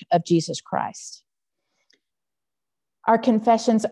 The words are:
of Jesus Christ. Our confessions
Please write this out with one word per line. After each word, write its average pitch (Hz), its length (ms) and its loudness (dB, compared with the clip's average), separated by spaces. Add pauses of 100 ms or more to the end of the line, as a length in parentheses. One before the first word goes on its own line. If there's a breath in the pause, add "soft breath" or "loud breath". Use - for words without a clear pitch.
(100)
of 175 140 2
Jesus 165 360 -2
Christ. - 600 -10 (1800)
Our 226 120 4
confessions 226 720 0